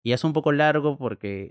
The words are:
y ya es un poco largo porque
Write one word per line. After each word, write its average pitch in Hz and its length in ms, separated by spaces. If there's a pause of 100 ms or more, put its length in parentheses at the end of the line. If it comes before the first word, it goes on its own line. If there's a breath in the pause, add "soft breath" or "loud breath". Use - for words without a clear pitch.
y 117 60
ya 120 60
es - 80
un 156 100
poco 151 180
largo 147 480
porque 101 520